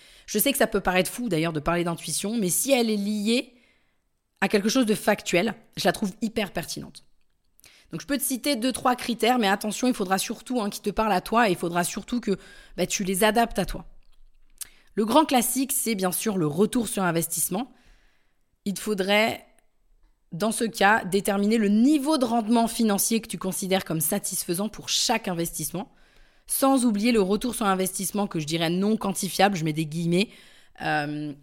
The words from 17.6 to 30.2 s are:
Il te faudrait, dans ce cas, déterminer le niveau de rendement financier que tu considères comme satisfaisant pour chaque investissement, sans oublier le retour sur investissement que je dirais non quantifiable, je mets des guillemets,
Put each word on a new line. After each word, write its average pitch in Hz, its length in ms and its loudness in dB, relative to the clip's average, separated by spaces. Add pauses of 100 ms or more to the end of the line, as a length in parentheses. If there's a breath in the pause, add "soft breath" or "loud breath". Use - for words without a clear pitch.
Il 202 80 -2
te 180 60 -8
faudrait, 208 640 0 (840)
dans 202 200 -2
ce 226 120 -2
cas, 208 420 2
déterminer 202 540 2
le 208 80 2
niveau 262 500 4
de 254 80 2
rendement 233 420 2
financier 220 540 0
que 226 60 -16
tu 190 100 -10
considères 185 480 -2
comme 160 160 -2
satisfaisant 175 680 -4
pour - 200 -14
chaque - 380 0
investissement, 170 680 -6 (540 soft breath)
sans 269 380 2
oublier 220 260 2
le 226 100 4
retour 208 320 0
sur 214 140 -2
investissement 190 580 -2
que 185 140 -4
je 151 80 -4
dirais 165 240 0
non 196 260 2
quantifiable, 196 580 2
je 156 80 -2
mets 160 80 0
des 160 140 -2
guillemets, 170 440 0 (520 loud breath)